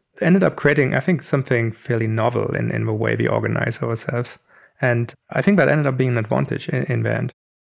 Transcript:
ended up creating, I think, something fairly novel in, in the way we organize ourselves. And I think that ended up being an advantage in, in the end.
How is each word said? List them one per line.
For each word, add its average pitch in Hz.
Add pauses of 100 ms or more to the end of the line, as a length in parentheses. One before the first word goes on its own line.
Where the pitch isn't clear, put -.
(220)
ended 185
up 160
creating, 143
I 135
think, 175
something 120
fairly 113
novel 110
in, 117
in 113
the 110
way 113
we 113
organize 113
ourselves. 120 (400)
And 120 (160)
I -
think 196
that 143
ended 147
up 131
being 131
an 120
advantage 123
in, 131
in 117
the 110
end. 117 (280)